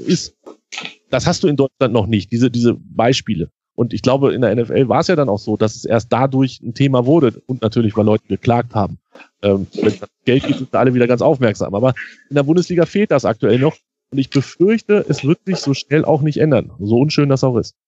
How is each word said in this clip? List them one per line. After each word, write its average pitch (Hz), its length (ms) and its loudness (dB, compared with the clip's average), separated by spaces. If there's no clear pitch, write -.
ist, - 300 -2
das 131 160 -2
hast 180 180 -2
du 185 40 2
in 147 80 2
Deutschland 135 380 0
noch 110 140 2
nicht, 101 240 -2
diese, 123 200 0
diese 120 240 0
Beispiele. 110 760 -2
Und - 180 -4
ich - 80 -6
glaube, 135 320 2
in 117 80 -4
der 110 100 2
N 120 80 0
F 117 100 -4
L 127 200 2
war 127 120 2
es 160 60 -2
ja 185 80 0
dann 139 140 0
auch 101 100 -2
so, 104 160 -4
dass 107 200 -2
es - 100 -14
erst - 260 -2
dadurch 131 500 0
ein 117 120 -10
Thema 131 320 0
wurde 139 400 2
und - 160 -8
natürlich, 113 340 0
weil 107 100 2
Leute 107 220 0
geklagt 117 460 -2
haben. 98 240 -4
Ähm, 98 300 0
wenn 107 200 0
es 98 60 -14
Geld 135 220 2
gibt, 135 120 -2
sind 127 140 -8
alle 127 200 2
wieder 120 140 2
ganz 120 140 0
aufmerksam. 113 540 0
Aber 123 180 2
in 139 60 -8
der 143 80 2
Bundesliga 170 420 2
fehlt 202 260 -2
das 139 140 2
aktuell 123 340 2
noch 156 160 2
und 135 60 -4
ich 135 120 -2
befürchte, 202 800 0
es - 160 -4
wird 143 220 0
sich 185 120 -4
so 139 160 -2
schnell - 320 -2
auch 143 160 2
nicht 151 160 -2
ändern, 143 420 0
so 107 180 0
unschön 147 320 2
das 135 140 2
auch 127 140 0
ist. - 180 -6